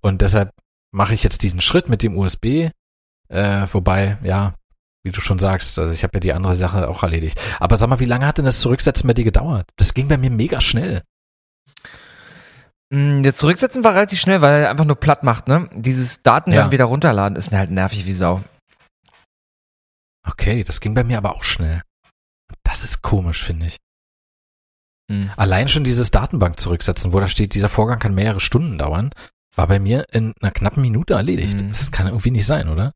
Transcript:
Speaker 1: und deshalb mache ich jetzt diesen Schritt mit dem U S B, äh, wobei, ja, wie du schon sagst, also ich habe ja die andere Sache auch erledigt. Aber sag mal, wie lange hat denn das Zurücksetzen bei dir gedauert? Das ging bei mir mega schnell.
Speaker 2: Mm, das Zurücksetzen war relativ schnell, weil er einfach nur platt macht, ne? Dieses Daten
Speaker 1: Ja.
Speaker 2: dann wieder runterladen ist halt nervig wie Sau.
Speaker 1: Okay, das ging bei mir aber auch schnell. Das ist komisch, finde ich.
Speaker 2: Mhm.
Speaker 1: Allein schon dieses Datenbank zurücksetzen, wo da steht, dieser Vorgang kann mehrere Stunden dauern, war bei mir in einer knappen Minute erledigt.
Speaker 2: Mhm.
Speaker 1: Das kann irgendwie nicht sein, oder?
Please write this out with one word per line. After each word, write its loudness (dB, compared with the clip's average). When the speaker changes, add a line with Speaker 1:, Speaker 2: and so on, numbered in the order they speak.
Speaker 1:
und 0
deshalb 2
mache 0
ich -2
jetzt 0
diesen -2
Schritt 0
mit 0
dem -2
U 0
S -2
B, -2
äh, 0
wobei, 0
ja, 0
wie -6
du -8
schon 0
sagst, -2
also -2
ich -4
habe -4
ja 0
die 0
andere 0
Sache -2
auch -6
erledigt. -2
Aber 2
sag 2
mal, 2
wie 2
lange 0
hat 0
denn 0
das 2
Zurücksetzen 0
bei 4
dir 0
gedauert? 0
Das 2
ging -2
bei 4
mir 0
mega -2
schnell. -2
Speaker 2:
Mm, 2
das 2
Zurücksetzen 0
war 6
relativ 2
schnell, 2
weil 6
er 2
einfach 2
nur 2
platt 2
macht, 0
ne? 0
Dieses -2
Daten 4
Speaker 1:
Ja. 6
Speaker 2:
dann 2
wieder 4
runterladen 2
ist -6
halt 0
nervig -2
wie -4
Sau. 0
Speaker 1:
Okay, -2
das -4
ging -4
bei 2
mir 0
aber -4
auch -10
schnell. -4
Das -2
ist -4
komisch, -2
finde -6
ich. -10
Speaker 2:
Mhm. -4
Speaker 1:
Allein 2
schon 0
dieses 0
Datenbank 0
zurücksetzen, -4
wo 4
da 0
steht, -2
dieser 0
Vorgang 0
kann -2
mehrere 0
Stunden -2
dauern, -2
war 0
bei 4
mir 0
in -2
einer 0
knappen -2
Minute 0
erledigt. -2
Speaker 2:
Mhm. -4
Speaker 1:
Das -2
kann 0
irgendwie 0
nicht 2
sein, 0
oder? -2